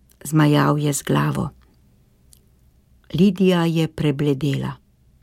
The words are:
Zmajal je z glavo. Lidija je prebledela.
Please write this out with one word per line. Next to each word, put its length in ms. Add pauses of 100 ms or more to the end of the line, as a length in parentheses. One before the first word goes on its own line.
(240)
Zmajal 540
je 140
z 100
glavo. 480 (1600)
Lidija 500
je 240
prebledela. 840 (500)